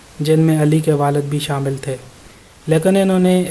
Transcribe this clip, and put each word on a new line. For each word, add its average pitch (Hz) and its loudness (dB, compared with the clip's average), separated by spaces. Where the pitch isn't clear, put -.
जिनमें 160 2
अली 151 2
के 156 0
वालिद 143 0
भी 147 -4
शामिल 139 -4
थे, 131 -8
लेकिन 165 2
इन्होंने 185 2